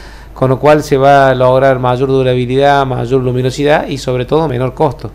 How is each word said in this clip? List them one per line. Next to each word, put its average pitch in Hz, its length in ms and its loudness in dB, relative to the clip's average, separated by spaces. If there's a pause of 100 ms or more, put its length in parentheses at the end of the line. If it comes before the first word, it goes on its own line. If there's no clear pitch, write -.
(340)
con 131 160 -2
lo 131 80 0
cual 147 260 2
se - 120 -2
va 135 360 4
a 127 40 0
lograr 127 440 2
mayor 123 280 -2
durabilidad, 131 800 0
mayor 127 360 -2
luminosidad 131 680 -2
y 143 80 -6
sobre 127 260 -4
todo 156 240 -2
menor 123 260 -4
costo. 120 420 -4